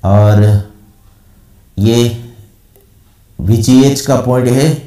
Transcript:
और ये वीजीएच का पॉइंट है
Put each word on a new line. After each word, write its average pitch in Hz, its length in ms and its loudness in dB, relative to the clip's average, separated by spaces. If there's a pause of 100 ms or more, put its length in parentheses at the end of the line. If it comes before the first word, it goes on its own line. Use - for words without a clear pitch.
और 104 640 2 (1080)
ये 117 560 -2 (1040)
वीजीएच 127 600 0
का 139 140 -2
पॉइंट 123 320 -2
है 139 260 0 (140)